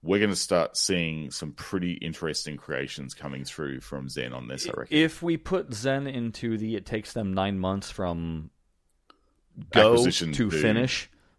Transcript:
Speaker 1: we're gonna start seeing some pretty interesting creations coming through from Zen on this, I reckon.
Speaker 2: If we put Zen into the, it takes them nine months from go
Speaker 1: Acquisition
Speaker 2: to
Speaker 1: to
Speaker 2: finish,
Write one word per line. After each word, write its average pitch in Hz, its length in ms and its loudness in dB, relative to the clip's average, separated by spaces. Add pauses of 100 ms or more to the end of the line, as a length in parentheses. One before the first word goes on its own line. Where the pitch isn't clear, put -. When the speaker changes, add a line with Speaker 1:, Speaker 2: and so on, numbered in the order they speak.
Speaker 1:
we're 92 180 4
gonna 101 160 4
start 87 400 2
seeing 80 540 0
some 73 220 -8
pretty 90 420 -4
interesting 78 640 -6
creations 69 560 -8
coming 69 300 -10
through 69 360 -6
from 67 300 -10
Zen 62 240 -6
on 62 140 -10
this, 65 200 -8
I - 40 -6
reckon. - 260 -8
Speaker 2:
If 160 240 2
we 170 160 0
put - 340 -2
Zen 135 340 -2
into 117 520 -4
the, 110 180 -2
it 98 80 -6
takes - 300 -6
them 101 180 -2
nine 95 260 0
months 95 320 -2
from 82 600 -4 (1200)
go 110 240 10
Speaker 1:
Acquisition 87 380 4
Speaker 2:
to 104 180 2
Speaker 1:
to 80 100 2
Speaker 2:
finish, 110 480 2 (300)